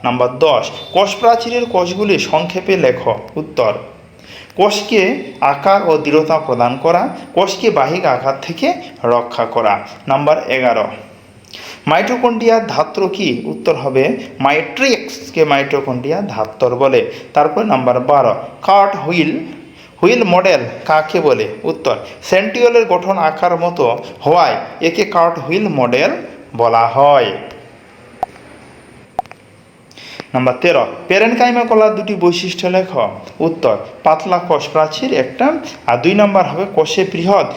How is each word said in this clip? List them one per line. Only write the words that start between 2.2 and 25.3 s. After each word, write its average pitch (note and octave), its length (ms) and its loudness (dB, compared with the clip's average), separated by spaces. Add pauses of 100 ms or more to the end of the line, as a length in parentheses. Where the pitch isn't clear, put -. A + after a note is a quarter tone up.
লেখো। B2 420 0 (160)
উত্তর, B2+ 380 -2 (800)
কোষকে G3+ 600 2 (260)
আকার F3+ 480 2
ও D#3 80 4
দৃঢ়তা D3+ 420 2
প্রদান B2 380 0
করা, F3 320 0 (240)
কোষকে F#3+ 360 0
বাহিক E3 360 0
আঘাত C3+ 360 0
থেকে C4+ 320 -4 (300)
রক্ষা A#2+ 420 0
করা। G#2 420 0 (200)
নাম্বার C#3+ 440 0
এগারো, A#2+ 360 0 (1000)
মাইটোকন্ড্রিয়ার A3+ 800 2
ধাত্র D#3 400 -2
কি? D3+ 380 -2
উত্তর D3 300 -2
হবে C3 420 0 (220)
মাইট্রিক্সকে D#3+ 1040 0
মাইটোকন্ড্রিয়া C#3 760 -2
ধাত্র A2+ 480 -2
বলে। B2 420 2 (220)
তারপর - 300 2
নাম্বার B2+ 360 2
বারো, B2 360 2 (260)
কার্ট G3 340 4
হুইল, E3 440 -2 (640)
হুইল A3+ 200 4
মডেল F3+ 360 4 (260)
কাকে D#3 360 0
বলে? A#2 260 2 (160)
উত্তর, C3+ 320 -2 (280)
সেন্ট্রিওলের A3+ 640 2
গঠন F3+ 320 0
আকার E3+ 400 0
মতো E3 400 0 (280)
হওয়ায় D3 300 4 (260)
একে E3 240 0
কার্ট E3+ 340 0